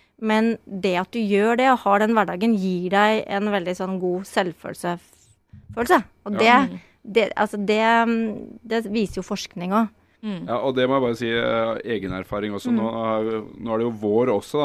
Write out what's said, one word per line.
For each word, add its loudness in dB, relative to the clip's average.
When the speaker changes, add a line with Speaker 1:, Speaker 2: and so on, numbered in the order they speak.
Speaker 1:
men 2
det -2
at -4
du -6
gjør 2
det 4
og 4
har 4
den 2
hverdagen, 2
gir -2
deg 2
en -2
veldig -2
sånn -4
god -2
selvfølelse, -4
følelse. 2
Og -2
Speaker 2:
Ja. 6
Speaker 1:
det, -8
det, 2
altså -2
det, 2
mm, -4
det -2
viser -2
jo -
forskning -8
også. 2
Speaker 3:
Mm. -8
Speaker 2:
Ja, -2
og 0
det 2
må 2
jeg 2
bare 0
si, -4
eh, 0
egen -4
erfaring -6
også. -4
Speaker 1:
Mm. 2
Speaker 2:
Nå 0
er, -2
nå -4
er 0
det 0
jo -2
vår 4
også, -2